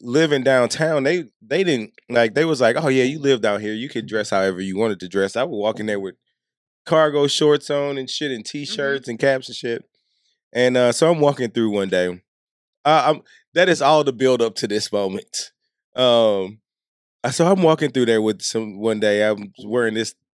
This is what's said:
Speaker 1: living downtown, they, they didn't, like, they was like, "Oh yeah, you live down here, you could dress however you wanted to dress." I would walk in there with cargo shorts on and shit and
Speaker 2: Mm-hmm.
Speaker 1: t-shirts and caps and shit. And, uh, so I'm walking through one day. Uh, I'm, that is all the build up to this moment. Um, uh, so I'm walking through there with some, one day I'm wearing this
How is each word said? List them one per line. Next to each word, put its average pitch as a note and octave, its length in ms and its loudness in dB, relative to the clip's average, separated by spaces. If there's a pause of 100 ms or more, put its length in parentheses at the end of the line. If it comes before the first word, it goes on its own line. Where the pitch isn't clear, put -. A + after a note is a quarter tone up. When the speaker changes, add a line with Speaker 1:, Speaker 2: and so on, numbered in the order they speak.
Speaker 1:
living C#3+ 420 0
downtown, C3+ 600 0
they, E3 200 0 (180)
they C#3+ 220 -2
didn't, B2+ 300 -2 (160)
like, A#2 260 0
they D#3 100 2
was D3+ 160 -2
like, A#2+ 160 4
"Oh D#3 120 0
yeah, C3 160 2
you C#3+ 140 -4
live C#3 220 2
down G#2 180 0
here, G#2+ 140 -6
you A#2 160 -10
could A2 160 -8
dress G#2 240 -6
however F#2+ 320 0
you F#2+ 160 -6
wanted G#2+ 220 -2
to F#2 80 -12
dress." G2 280 -2
I A#2 100 -2
would D#3+ 100 -8
walk G#2 240 -4
in G#2+ 80 -6
there G#2 120 -4
with F#2+ 140 -10 (720)
cargo D3+ 400 2
shorts D3 460 0
on C#3+ 260 -4
and C3 120 -8
shit D3+ 220 -6
and A2+ 120 -8
Speaker 2:
Mm-hmm. - 80 -12
Speaker 1:
t-shirts C#3 560 -6
and A#2 100 -8
caps C3+ 300 0
and A2+ 80 -14
shit. A#2 280 -8 (680)
And, B2 240 2
uh, B2 140 6
so E3 200 2
I'm E3 100 2
walking C3 280 2
through A2 220 0
one G2 180 -2
day. F2+ 320 -2 (640)
Uh, D3+ 180 4 (120)
I'm, - 60 -10 (340)
that F3 140 4
is D3+ 120 2
all D3 220 4
the C#3 100 0
build B2+ 300 2
up A2+ 120 0
to - 120 -6
this G#2 240 -4
moment. G2+ 600 -6 (440)
Um, A2 640 2 (640)
uh, B2 80 -4
so E3 160 2
I'm F#3+ 160 2
walking D#3 280 2
through B2 140 2
there A2+ 160 4
with G#2+ 220 -2
some, G#2+ 360 -6
one A2 200 -2
day G#2 280 2
I'm G2+ 260 -6 (120)
wearing A2+ 300 -2
this A2+ 180 -4 (200)